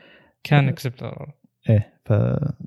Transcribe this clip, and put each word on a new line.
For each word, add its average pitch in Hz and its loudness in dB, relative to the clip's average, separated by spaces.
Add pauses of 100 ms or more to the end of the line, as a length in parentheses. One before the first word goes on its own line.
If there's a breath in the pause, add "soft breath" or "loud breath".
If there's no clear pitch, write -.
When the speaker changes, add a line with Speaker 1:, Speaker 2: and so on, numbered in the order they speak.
(440 soft breath)
Speaker 1:
كان 143 2
Speaker 2:
آه، 131 0
Speaker 1:
إكسبلورر. - -8 (380)
Speaker 2:
إيه، 104 4 (120)
فما - 0 (140)